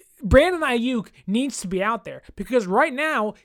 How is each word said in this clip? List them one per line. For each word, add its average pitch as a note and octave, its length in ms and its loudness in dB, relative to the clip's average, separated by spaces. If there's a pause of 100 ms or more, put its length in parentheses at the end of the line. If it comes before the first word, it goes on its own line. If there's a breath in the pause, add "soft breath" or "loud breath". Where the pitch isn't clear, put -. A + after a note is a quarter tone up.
(220)
Brandon D#4 400 4
Ayuk B3 480 -2 (180 soft breath)
needs A#3+ 340 -2
to G3 60 -8
be F#3 160 -2
out A3 220 -2
there C3+ 160 -14 (140)
because G#3+ 300 -2
right B3+ 280 2
now C4 400 -2 (120)